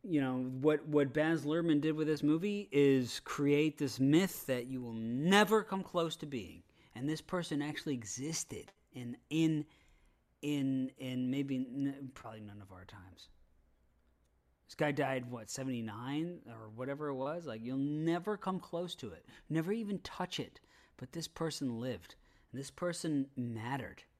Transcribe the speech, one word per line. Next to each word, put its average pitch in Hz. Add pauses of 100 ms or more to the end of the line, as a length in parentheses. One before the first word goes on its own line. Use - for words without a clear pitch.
you 170
know, 131 (200)
what, 151
what 143
Baz 156
Luhrmann 160
did 156
with 156
this 151
movie 196
is 135
create 147
this 135
myth 156
that 123
you 131
will 117
never 175
come 196
close 165
to 156
being. 92 (320)
And 127
this 156
person 165
actually 147
existed 123 (200)
in, 120 (140)
in, 156 (760)
in, 135
in 127
maybe, 139
n-, 139
probably 110
none 104
of 95
our 92
times. 92 (1400)
This -
guy 151
died, 131
what, 117
seventy-nine 131 (100)
or 113
whatever 139
it 135
was? 156
Like, 113
you'll 127
never 165
come 185
close 175
to 107
it. - (240)
Never 160
even 208
touch -
it. - (380)
But -
this 165
person 143
lived. 117 (360)
And 123
this 139
person 160
mattered. 120 (180)